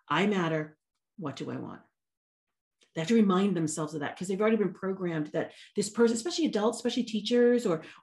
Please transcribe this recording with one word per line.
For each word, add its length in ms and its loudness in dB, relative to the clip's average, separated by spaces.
"I 180 2
matter. 500 0
What 160 -6
do 160 -8
I 60 -8
want?" 240 -12
They 60 -4
have 80 -4
to 60 4
remind 400 4
themselves 380 -4
of 80 -6
that 160 -6
'cause 100 -8
they've 140 -2
already 160 4
been 160 0
programmed 540 -4
that 260 -6
this 140 -2
person, 280 2
especially 300 -2
adults, 320 0
especially 240 -2
teachers 640 2
or, 160 0